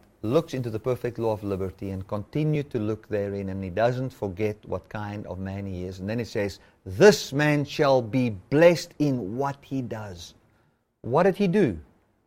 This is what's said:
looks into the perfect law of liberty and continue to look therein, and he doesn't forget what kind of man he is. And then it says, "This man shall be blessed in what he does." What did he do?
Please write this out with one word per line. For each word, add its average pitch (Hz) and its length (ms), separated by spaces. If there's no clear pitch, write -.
looks 139 320
into 127 160
the 107 80
perfect 120 400
law 113 140
of 104 120
liberty 95 460
and 95 180
continue 147 540
to 139 160
look 107 300
therein, 101 420
and 95 140
he 92 80
doesn't 123 400
forget 104 520
what 90 260
kind 104 360
of 92 140
man 95 260
he 90 200
is. 92 140
And 92 80
then 113 120
it 110 80
says, 101 320
"This 127 480
man 147 320
shall 139 340
be 120 300
blessed 151 720
in 123 380
what 139 260
he 135 180
does." 104 540
What 135 220
did 185 140
he 202 100
do? 165 320